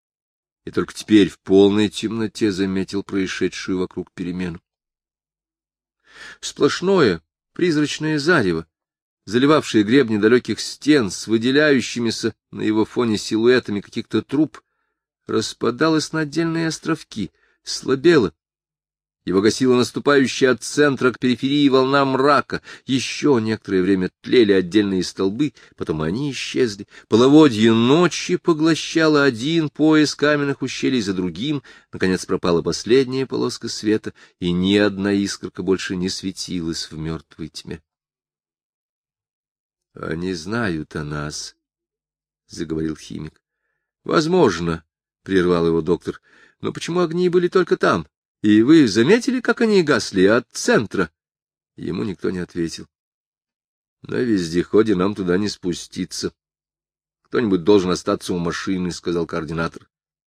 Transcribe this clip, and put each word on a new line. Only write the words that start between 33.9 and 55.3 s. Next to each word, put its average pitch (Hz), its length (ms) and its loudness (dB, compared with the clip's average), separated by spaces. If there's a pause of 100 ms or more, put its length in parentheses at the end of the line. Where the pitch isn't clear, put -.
и 87 100 -2
ни 92 260 2
одна 101 360 0
искорка 98 500 -6
больше 92 320 -2
не 90 140 -4
светилась 90 840 -8
в 78 80 -14
мертвой 78 520 -10
тьме. 82 300 -16 (2250)
"Они 90 400 -6
знают 87 640 -6
о 76 80 -8
нас", — 76 500 -10 (920)
заговорил 80 480 -6
химик. - 440 -16 (640)
"Возможно", — 120 800 0 (400)
прервал 87 460 2
его 82 140 0
доктор, — 87 380 -4 (400)
"но - 120 -6
почему 170 260 -6
огни 175 300 0
были 175 180 2
только 185 300 0
там? 117 320 0 (340)
И 107 200 6
вы 147 260 8
заметили, 202 520 2
как 233 200 -2
они 214 220 4
гасли 107 420 2
от 113 260 4
центра?" 101 600 -2 (640)
Ему - 280 -6
никто 98 260 -6
не 92 80 -8
ответил. 85 480 -8 (1160)
"На - 140 -8
вездеходе 101 760 0
нам 101 200 0
туда 90 220 -2